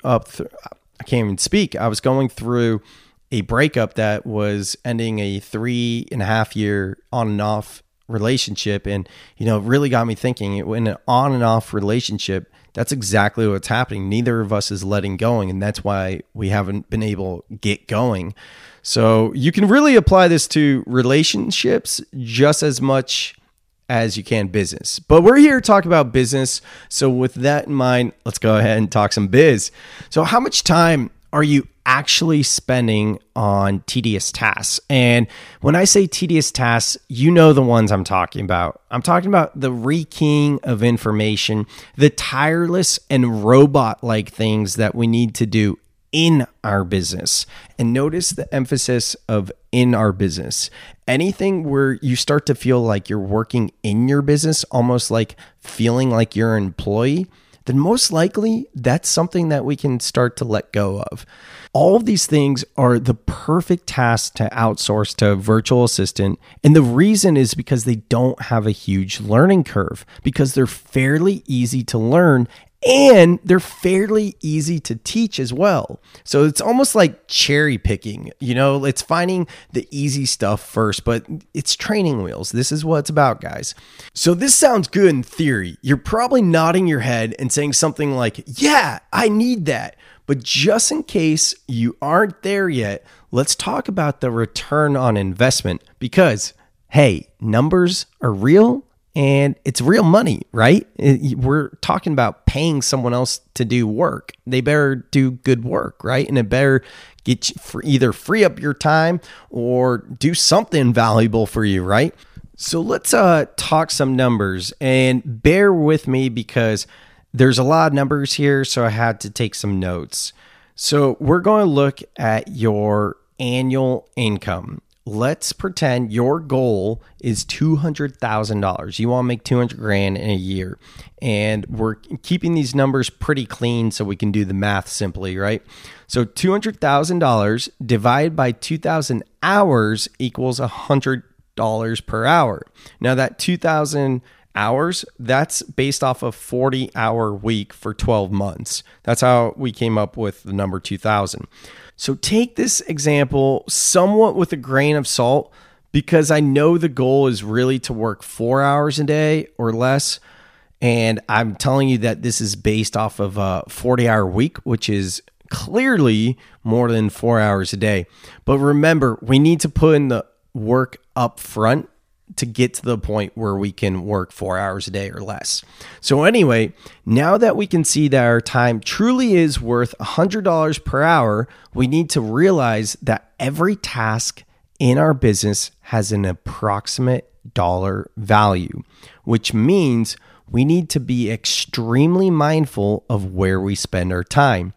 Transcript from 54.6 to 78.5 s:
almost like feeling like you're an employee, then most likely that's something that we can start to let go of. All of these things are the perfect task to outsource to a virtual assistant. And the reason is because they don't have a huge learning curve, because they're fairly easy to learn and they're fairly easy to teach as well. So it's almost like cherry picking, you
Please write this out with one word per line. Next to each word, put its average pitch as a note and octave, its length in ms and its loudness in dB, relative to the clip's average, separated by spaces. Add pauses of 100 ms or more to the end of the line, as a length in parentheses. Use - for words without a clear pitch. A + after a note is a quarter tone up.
almost B2 460 0
like A2+ 260 -2 (240)
feeling A#2+ 500 0
like A2+ 240 0
you're A2 220 0
an G2+ 80 0
employee, A#2 600 -2 (400)
then B2+ 120 0
most G3 320 2
likely G#3 640 0
that's B2+ 360 -2
something E3+ 400 0
that C3+ 160 -2
we D#3+ 100 -2
can B2+ 240 -2
start - 380 -2
to C3 80 -4
let G#2+ 260 -4
go G2+ 400 -4
of. - 140 -16 (480)
All E3+ 200 6
of A3+ 120 2
these G#3 200 0
things C#3 380 0 (140)
are B2 200 4
the A#2 160 0
perfect - 720 -2
task A#2 500 -2
to G#2+ 120 -2
outsource G#2+ 680 -2
to G#2 160 4
a G2+ 40 2
virtual A2 480 2
assistant. G2 540 -2 (260)
And D3 100 8
the D#3 80 10
reason F3 540 4
is C3 160 2
because C3 320 -2
they A#2+ 120 0
don't B2 460 -2
have A2+ 240 -2
a G#2+ 40 2
huge F#2+ 500 -4
learning C#3+ 440 4
curve, - 420 -6 (160)
because C3+ 320 0
they're C3 120 2
fairly D#3 800 -2
easy B2 380 -2
to A#2 140 -4
learn C3 500 4 (400)
and A#3+ 540 8
they're F3+ 160 4
fairly G3 800 -2
easy D#3 380 -2
to - 160 -8
teach A3 460 -4
as B2 120 -4
well. D#3+ 480 -2 (220)
So C#3+ 220 2
it's D3+ 160 0
almost B3+ 340 2
like F#3 320 2
cherry C#3+ 500 0
picking, G2+ 640 -6
you B2 160 -4